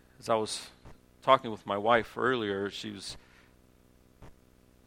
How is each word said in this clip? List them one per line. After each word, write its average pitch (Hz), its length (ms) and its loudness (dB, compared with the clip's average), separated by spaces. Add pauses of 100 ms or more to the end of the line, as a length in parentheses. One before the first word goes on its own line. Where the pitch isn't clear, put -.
(200)
as - 80 -16
I 117 80 4
was - 320 -4 (540)
talking 127 300 6
with 104 140 -10
my 101 120 0
wife 110 400 2
earlier, 107 520 0
she 107 220 -10
was, 98 240 -12 (1700)